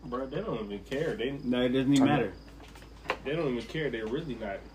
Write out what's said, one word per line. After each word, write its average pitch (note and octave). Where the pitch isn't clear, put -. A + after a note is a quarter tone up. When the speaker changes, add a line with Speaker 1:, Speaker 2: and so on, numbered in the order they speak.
Speaker 1:
Bro, B2+
they D3
don't B2+
even G2+
care. C3
They, C3+
Speaker 2:
No, B2
it B2
doesn't C3
even C3+
Speaker 3:
I C#3+
know. D3
Speaker 2:
matter. A2+
Speaker 1:
they C3+
don't D#3+
even A#2
care. D#3
They're A2+
really C3+
not G#2